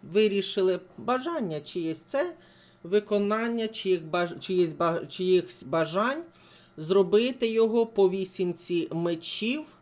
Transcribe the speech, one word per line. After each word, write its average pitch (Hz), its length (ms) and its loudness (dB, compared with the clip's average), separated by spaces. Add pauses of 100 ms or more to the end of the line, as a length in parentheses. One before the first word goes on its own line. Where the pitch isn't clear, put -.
вирішили 190 760 2 (180)
бажання 254 640 -4
чиєсь, 160 400 -6
це - 320 -2 (500)
виконання 208 840 0
чиїх 185 380 -2
баж-, 170 340 -2
чиїсь 180 340 0
ба-, 165 320 0
чиїхсь 180 580 0
бажань, 170 600 0 (540)
зробити 202 720 2
його 226 380 4
по 196 240 4
вісімці 180 840 -2
мечів 170 920 -2